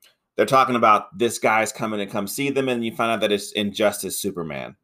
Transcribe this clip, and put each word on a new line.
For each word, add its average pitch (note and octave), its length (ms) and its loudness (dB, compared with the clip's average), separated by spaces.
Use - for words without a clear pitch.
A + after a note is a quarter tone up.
they're - 100 4
talking B2+ 300 4
about A2 420 4
this A2 220 0
guy's A2 320 2
coming G#2+ 300 -4
to G2 60 -4
come G2+ 200 -4
see C#3 240 -4
them, C3+ 180 0
and A#2+ 160 -2
you A2+ 100 -4
find A2+ 180 0
out G#2+ 80 -2
that G#2 100 2
it's G2+ 220 -2
Injustice G2+ 640 -2
Superman. D#2 640 -8